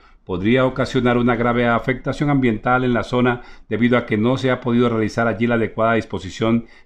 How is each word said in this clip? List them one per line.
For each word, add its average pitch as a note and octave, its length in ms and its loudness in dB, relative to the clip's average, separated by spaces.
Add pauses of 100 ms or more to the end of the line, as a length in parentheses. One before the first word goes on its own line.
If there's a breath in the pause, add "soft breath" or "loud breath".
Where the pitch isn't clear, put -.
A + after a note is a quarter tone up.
(240 soft breath)
podría G#2+ 420 0
ocasionar B2 520 0
una A#2+ 180 2
grave A#2+ 320 0
afectación B2+ 600 -2
ambiental B2+ 540 2
en B2+ 100 0
la A2 100 0
zona B2 380 0 (260 loud breath)
debido A#2 300 2
a A#2 80 -2
que A2+ 120 -2
no A#2+ 200 0
se B2+ 140 0
ha B2 100 -2
podido A#2+ 260 2
realizar A2+ 400 0
allí A2+ 200 -2
la A#2+ 80 0
adecuada A2+ 400 0
disposición A2 720 -2 (180 loud breath)